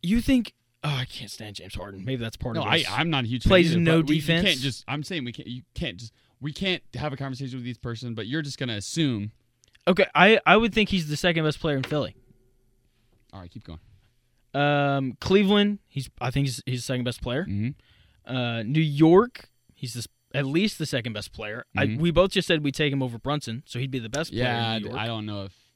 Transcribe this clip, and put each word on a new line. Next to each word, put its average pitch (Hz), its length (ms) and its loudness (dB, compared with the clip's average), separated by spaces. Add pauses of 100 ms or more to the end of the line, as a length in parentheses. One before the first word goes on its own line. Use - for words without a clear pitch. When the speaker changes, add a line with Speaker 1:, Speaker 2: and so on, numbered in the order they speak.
Speaker 1:
You 202 200 2
think, 254 320 2 (300)
oh, 151 60 -2
I 127 160 -2
can't - 240 -14
stand 104 280 -14
James - 180 -14
Harden. 95 280 -10
Maybe 127 180 -4
that's 113 160 -8
part 120 180 -6
Speaker 2:
No, 156 80 -2
Speaker 1:
of 98 40 -2
Speaker 2:
I, 147 120 4
Speaker 1:
this. 120 100 -2
Speaker 2:
I'm 139 200 0
not 135 160 0
a - 20 -4
huge 120 160 -2
fan - 60 4
Speaker 1:
Plays 175 220 8
Speaker 2:
either, 170 100 4
Speaker 1:
no 165 200 6
Speaker 2:
but 151 80 0
we, 156 60 4
you 156 60 2
Speaker 1:
defense. 170 260 2
Speaker 2:
can't 147 120 2
just, 131 280 -4
I'm 143 160 -6
saying 151 220 -8
we 120 80 -8
can't, - 140 -14
you 123 140 -10 (140)
can't 113 220 -6
just 117 140 -16 (280)
we 147 140 -8
can't 185 300 -2 (120)
have 135 180 -4
a 131 40 -10
conversation 131 400 -8
with 120 100 -8
each 120 140 -10
person, 120 340 -8
but 107 120 -6
you're 151 140 -2
just 143 160 -8
gonna 123 200 -4
assume. 110 540 -2 (560)
Speaker 1:
Okay, 185 260 6
I, 196 320 8
I 180 120 8
would 220 160 2
think 214 160 2
he's 175 180 0
the 147 100 -4
second 170 280 0
best 151 140 0
player 147 180 -2
in 131 60 -4
Philly. 143 320 -4 (1160)
Speaker 2:
All 98 60 -14
right, 90 100 -16
keep 113 140 -16
going. 82 160 -14 (760)
Speaker 1:
Um, 139 680 2
Cleveland, 202 680 4
he's, - 220 -10 (100)
I 123 120 -2
think 139 160 0
he's, 123 180 -6
he's 127 160 -4
the - 40 -12
second 123 200 -2
best 120 160 -6
player. 127 240 -4
Speaker 2:
Mm-hmm. - 880 -8
Speaker 1:
Uh, 120 280 -4
New 143 180 0
York, 160 680 4 (240)
he's 120 200 -10
the 120 60 -8
s-, 113 80 -10 (260)
at 139 120 -2
least 175 340 0
the 156 60 -2
second 120 280 -4
best 104 180 -10
player. 110 340 -10 (120)
I, 139 80 2
Speaker 2:
Mm-hmm. 120 160 -2
Speaker 1:
we 170 100 4
both 180 200 4
just 185 160 -2
said 160 160 2
we'd 139 120 -2
take 147 160 0
him 139 120 -2
over 117 140 -6
Brunson, 131 480 -6
so - 140 -10
he'd 131 120 -4
be 131 80 -6
the 113 100 -10
best 147 220 -6
player 120 120 -2
Speaker 2:
Yeah, 117 320 0
Speaker 1:
in 110 80 -4
New - 40 -8
Speaker 2:
I - 20 -8
d-, 123 60 -8
Speaker 1:
York. - 40 -6
Speaker 2:
I 110 80 -4
don't 110 180 -6
know 104 200 -6
if 95 80 -16 (220)